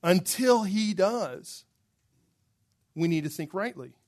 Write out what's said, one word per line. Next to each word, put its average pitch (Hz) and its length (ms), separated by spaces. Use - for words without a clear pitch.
until 220 600
he 208 280
does, 185 720
we 165 140
need 160 160
to 151 60
think 151 240
rightly. 131 400